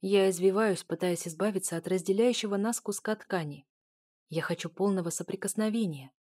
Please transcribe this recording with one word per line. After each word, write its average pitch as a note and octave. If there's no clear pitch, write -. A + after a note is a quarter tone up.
Я F#3+
извиваюсь, F#3+
пытаясь F3
избавиться F3+
от E3
разделяющего G3+
нас A3
куска G#3+
ткани. D3+
Я D#3+
хочу E3+
полного F#3+
соприкосновения F#3+